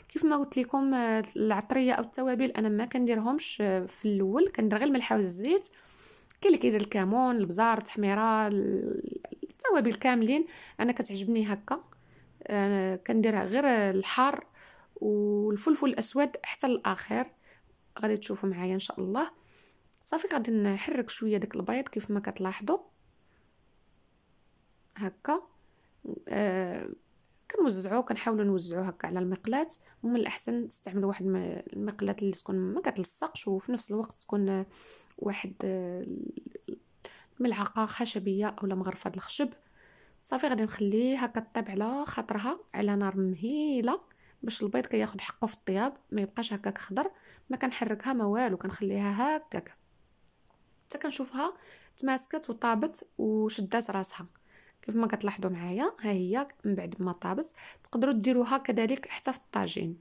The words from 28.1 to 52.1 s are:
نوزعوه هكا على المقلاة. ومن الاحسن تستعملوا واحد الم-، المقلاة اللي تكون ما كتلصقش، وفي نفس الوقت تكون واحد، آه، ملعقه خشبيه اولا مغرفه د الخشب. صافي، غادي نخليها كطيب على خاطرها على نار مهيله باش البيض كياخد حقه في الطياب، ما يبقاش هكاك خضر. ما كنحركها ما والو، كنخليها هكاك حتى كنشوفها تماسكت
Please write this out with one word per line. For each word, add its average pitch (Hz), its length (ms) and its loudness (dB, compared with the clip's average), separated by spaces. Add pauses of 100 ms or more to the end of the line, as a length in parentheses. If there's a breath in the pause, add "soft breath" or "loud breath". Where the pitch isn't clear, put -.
نوزعوه 185 420 0
هكا 175 200 -6
على 175 120 -2
المقلاة. 202 480 0 (360 soft breath)
ومن 233 120 0
الاحسن 233 520 -2
تستعملوا 196 400 -2
واحد 196 180 -2
الم-، 185 380 -2 (100)
المقلاة 202 480 -2
اللي 196 100 0
تكون 190 240 -4
ما 190 260 -2
كتلصقش، - 680 -4
وفي 196 240 -2
نفس 233 200 -2
الوقت 214 200 -4
تكون 190 540 0 (520 loud breath)
واحد، 196 360 -6 (100)
آه، 185 440 -4 (1300 loud breath)
ملعقه 220 460 -2
خشبيه 208 760 -2
اولا 190 140 -2
مغرفه 185 340 -4
د 175 60 -6
الخشب. 247 340 -2 (760 soft breath)
صافي، 262 240 -2
غادي 240 160 2
نخليها 226 640 2
كطيب 226 420 -6
على 226 360 -2
خاطرها 233 540 -4 (140)
على 202 220 2
نار 196 220 0
مهيله 240 840 0 (420 soft breath)
باش 220 200 -4
البيض 247 220 0
كياخد 214 360 -2
حقه - 260 -4
في 220 60 -12
الطياب، 208 400 -2 (180)
ما 214 100 0
يبقاش 220 320 -4
هكاك 202 240 -4
خضر. 277 340 -2 (380 loud breath)
ما 254 80 -4
كنحركها 240 560 -2
ما 226 120 0
والو، 208 320 2
كنخليها 202 800 0
هكاك - 400 -10 (1080)
حتى - 120 -8
كنشوفها 285 560 -4 (440 loud breath)
تماسكت 269 520 -2